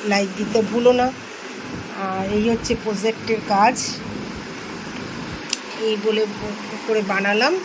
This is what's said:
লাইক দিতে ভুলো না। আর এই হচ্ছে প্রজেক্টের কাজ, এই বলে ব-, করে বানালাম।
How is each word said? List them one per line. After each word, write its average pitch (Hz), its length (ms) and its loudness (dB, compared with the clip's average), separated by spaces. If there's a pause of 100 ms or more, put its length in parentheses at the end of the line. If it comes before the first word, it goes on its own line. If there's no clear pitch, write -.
লাইক 202 320 2
দিতে 214 260 2
ভুলো 240 300 4
না। 247 200 4 (840)
আর 190 360 0
এই 214 180 4
হচ্ছে 226 240 2 (100)
প্রজেক্টের 220 540 0 (100)
কাজ, 214 280 6 (2000)
এই 220 240 2
বলে 214 220 4
ব-, 208 600 -8
করে 214 160 2
বানালাম। 202 520 2 (100)